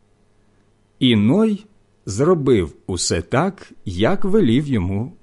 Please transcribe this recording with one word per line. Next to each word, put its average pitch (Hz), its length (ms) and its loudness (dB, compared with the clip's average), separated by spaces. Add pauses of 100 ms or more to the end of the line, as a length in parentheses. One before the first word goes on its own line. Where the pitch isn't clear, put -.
(1000)
І 127 160 2
Ной 190 500 0 (400)
зробив 131 720 0 (120)
усе 90 340 -4
так, 165 500 -4 (140)
як 110 400 0
велів 156 420 2
йому 104 560 -4